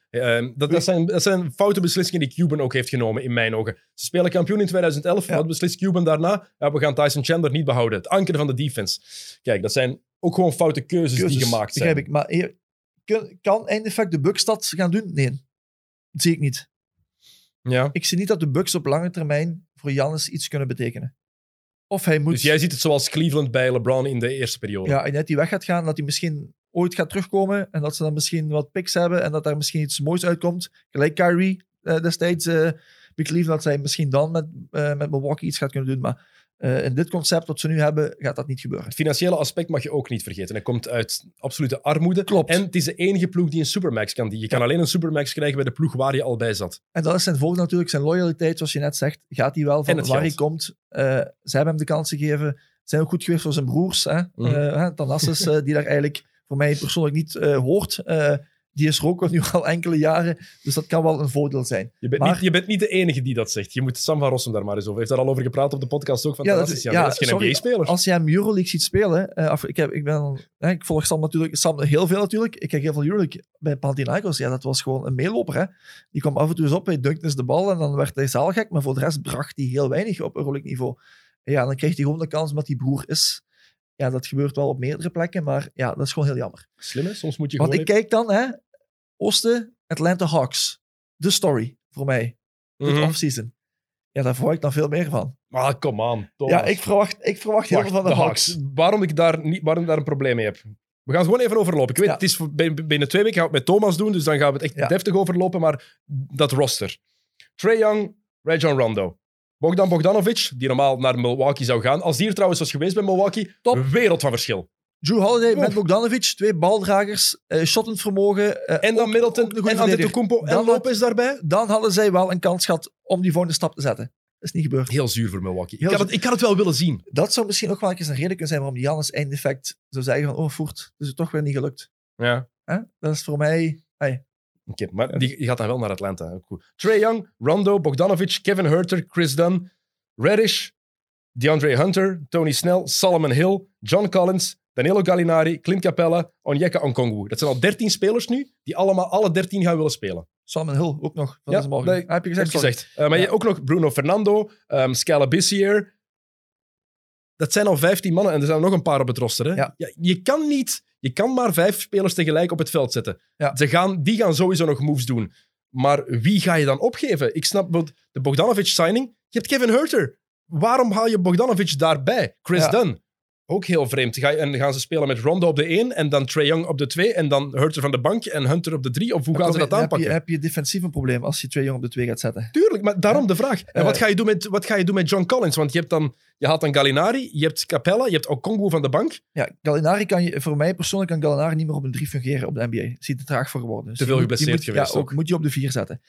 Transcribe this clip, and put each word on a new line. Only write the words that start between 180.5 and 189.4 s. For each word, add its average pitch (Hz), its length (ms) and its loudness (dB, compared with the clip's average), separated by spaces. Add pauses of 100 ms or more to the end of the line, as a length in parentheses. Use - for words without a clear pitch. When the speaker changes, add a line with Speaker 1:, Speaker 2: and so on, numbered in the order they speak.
Speaker 2:
een 175 80 -4
probleem 127 340 -2
als - 160 -4
je 127 80 -8
Trae 139 160 -2
Young 135 140 -4
op 123 40 -8
de 123 80 -6
twee 120 160 -4
gaat 117 140 -4
zetten. 113 320 -6
Speaker 1:
Tuurlijk, 330 300 2
maar 202 180 0
daarom 233 220 4
Speaker 2:
Ja. 220 60 0
Speaker 1:
de 185 80 2
vraag. 233 260 0
En - 180 -6
Speaker 2:
Eh. - 40 4
Speaker 1:
wat 214 140 2
ga 233 80 4
je 208 80 4
doen 214 120 0
met, 208 200 0
wat 196 200 -4
ga 220 100 -2
je 185 80 2
doen 196 100 2
met 180 140 0
John 190 160 2
Collins? 208 320 0
Want 147 160 -2
je 170 60 0
hebt 170 120 -4
dan, 151 240 0 (240)
je 143 80 0
haalt 156 140 2
dan 147 140 0
Gallinari, 156 580 2
je 147 140 0
hebt - 200 -2
Capella, 185 400 2
je 208 60 0
hebt 156 140 0
Okongwu 196 440 -2
van 156 120 2
de 135 60 0
bank. 185 320 0 (120)
Speaker 2:
Ja, - 160 -2 (140)